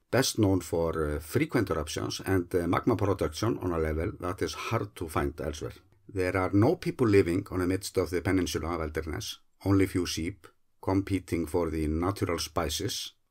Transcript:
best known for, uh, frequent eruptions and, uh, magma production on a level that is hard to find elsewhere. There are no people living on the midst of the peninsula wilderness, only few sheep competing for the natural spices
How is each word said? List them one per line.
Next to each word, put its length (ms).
best 260
known 220
for, 560
uh, 20
frequent 520
eruptions 540
and, 300
uh, 140
magma 260
production 640
on 140
a 60
level 420
that 220
is 120
hard 400
to 140
find 320
elsewhere. 320
There 280
are 160
no 240
people 320
living 420
on 80
the 80
midst 300
of 140
the 100
peninsula 580
wilderness, 600
only 220
few 200
sheep 400
competing 640
for 220
the 200
natural 500
spices 760